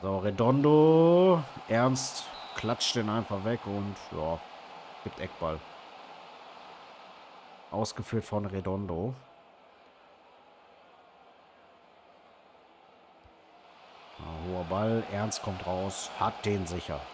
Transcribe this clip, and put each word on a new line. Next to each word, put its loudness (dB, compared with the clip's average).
So, -2
Redondo. 6
Ernst 2
klatscht -2
den 0
einfach -2
weg 0
und, -4
ja, -2
gibt -10
Eckball. -4
Ausgeführt -4
von -2
Redondo. -4
Ja, -14
hoher -2
Ball, 0
Ernst -4
kommt -6
raus, -2
hat -2
den 0
sicher. -6